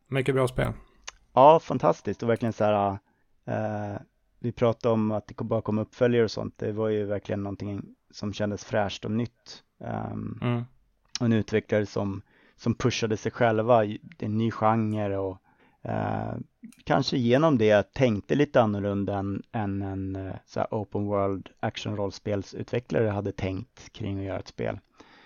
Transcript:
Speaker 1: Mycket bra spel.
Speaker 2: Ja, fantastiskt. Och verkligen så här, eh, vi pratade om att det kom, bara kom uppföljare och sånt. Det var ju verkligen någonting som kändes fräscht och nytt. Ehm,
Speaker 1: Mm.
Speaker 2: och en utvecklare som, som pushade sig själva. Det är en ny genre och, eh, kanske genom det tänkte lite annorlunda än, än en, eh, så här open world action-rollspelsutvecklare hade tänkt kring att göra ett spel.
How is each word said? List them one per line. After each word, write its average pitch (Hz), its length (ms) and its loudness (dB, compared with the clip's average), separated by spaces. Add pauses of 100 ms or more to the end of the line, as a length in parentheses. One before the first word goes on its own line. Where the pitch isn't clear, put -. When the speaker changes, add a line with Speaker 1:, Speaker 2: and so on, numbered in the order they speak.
Speaker 1:
Mycket 131 280 0
bra 131 120 4
spel. 123 260 -2 (600)
Speaker 2:
Ja, 151 260 10
fantastiskt. 131 640 -2
Och 117 60 2
verkligen 113 240 2
så - 100 -2
här, 101 360 2 (460)
eh, 104 540 -6 (400)
vi 120 120 -6
pratade 117 420 2
om 107 180 2
att 104 160 -4
det - 60 -14
kom, 113 140 -6
bara 110 140 0
kom 107 180 0
uppföljare 120 440 2
och 107 80 0
sånt. - 260 -8
Det 110 140 -4
var 110 180 -2
ju 107 160 0
verkligen 101 380 -4
någonting 101 380 -6 (300)
som 104 220 -8
kändes 101 320 -4
fräscht 104 400 -2
och 107 60 -4
nytt. - 520 -6 (200)
Ehm, 110 580 -6
Speaker 1:
Mm. 120 220 -2 (560)
Speaker 2:
och 123 60 0
en 113 80 4
utvecklare 107 520 0
som, 98 360 -4 (360)
som - 180 0
pushade 110 420 0
sig - 140 -6
själva. 113 540 4
Det 107 120 -4 (220)
är 113 60 -8
en 107 120 -2
ny 113 140 0
genre 107 640 0
och, 95 200 -4 (440)
eh, - 520 -4 (500)
kanske - 340 0
genom 131 400 4
det 104 360 6
tänkte 120 420 2
lite 143 260 4
annorlunda 101 560 0
än, 98 340 -4
än 101 300 -4
en, 95 340 -6
eh, 95 200 -8 (100)
så - 140 -8
här - 120 -2
open 104 340 -4
world 98 440 -2 (100)
action-rollspelsutvecklare 107 1500 -4
hade 101 240 -2
tänkt - 640 -8
kring 98 260 -6
att 98 60 -6
göra 95 140 -6
ett - 80 -14
spel. 110 320 -6 (460)